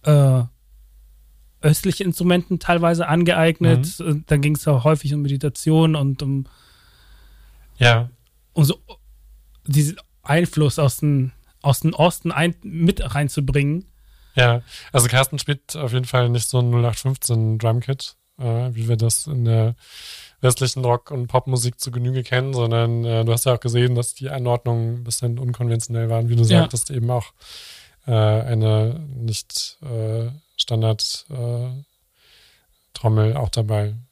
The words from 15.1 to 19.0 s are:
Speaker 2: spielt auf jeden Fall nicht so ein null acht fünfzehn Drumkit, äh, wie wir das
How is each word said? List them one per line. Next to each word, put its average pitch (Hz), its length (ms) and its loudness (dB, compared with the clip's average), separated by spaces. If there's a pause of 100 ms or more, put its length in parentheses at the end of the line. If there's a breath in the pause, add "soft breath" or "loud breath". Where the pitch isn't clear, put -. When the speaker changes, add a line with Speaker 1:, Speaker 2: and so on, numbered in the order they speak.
Speaker 2:
spielt - 380 -6
auf 135 160 -4
jeden 127 120 -2
Fall 123 240 2
nicht 120 200 0
so 127 120 0
ein 120 100 2
null 120 140 2
acht 113 160 0
fünfzehn 113 580 0
Drumkit, 117 580 -2 (220)
äh, 127 60 -10 (280)
wie 113 160 -4
wir 117 80 2
das 113 300 0